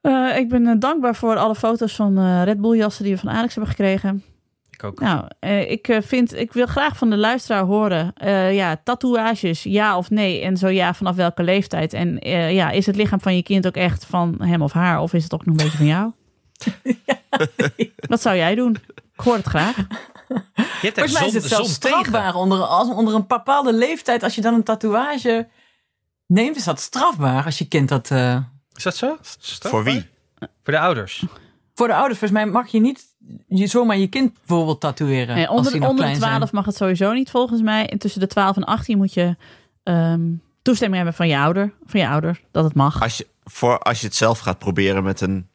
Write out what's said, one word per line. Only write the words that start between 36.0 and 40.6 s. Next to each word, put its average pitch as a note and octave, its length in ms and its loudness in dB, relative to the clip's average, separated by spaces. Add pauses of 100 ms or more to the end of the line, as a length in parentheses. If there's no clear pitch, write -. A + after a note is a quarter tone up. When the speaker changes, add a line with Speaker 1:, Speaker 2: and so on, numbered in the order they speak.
Speaker 1:
de C#3+ 60 0
Speaker 3:
klein C#3+ 140 -2
zijn. A3 120 0
Speaker 1:
twaalf A3+ 160 -2
mag G3+ 120 -2
het G3+ 120 -4
sowieso F#3+ 360 0
niet C4 180 -2
volgens A#3 320 0
mij. G#3+ 260 0
En G#3 100 -6
tussen G3 220 -4
de F#3+ 60 0
twaalf G3 300 0
en G3 80 -2
achttien A3 340 -2
moet F#3+ 160 0
je, F3 220 0 (460)
ehm, E3 380 0 (420)